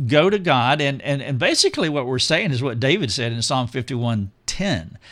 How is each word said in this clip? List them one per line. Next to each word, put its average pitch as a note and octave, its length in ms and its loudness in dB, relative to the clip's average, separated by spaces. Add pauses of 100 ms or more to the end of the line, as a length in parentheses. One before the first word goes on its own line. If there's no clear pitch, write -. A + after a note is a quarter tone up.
go D3+ 240 4
to G#3 80 2
God, D3 420 2
and, C#3 220 -2
and, C#3+ 180 -2
and C3+ 160 -4
basically C4 520 2
what C#3+ 180 -2
we're B2+ 140 0
saying E3 320 0
is B2 100 -2
what A#2+ 160 -2
David C#3 320 2
said A#2 220 -2
in A#2 100 -4
Psalm B2+ 240 0
fifty-one A#2 640 -4 (160)
ten, C3+ 520 -4 (140)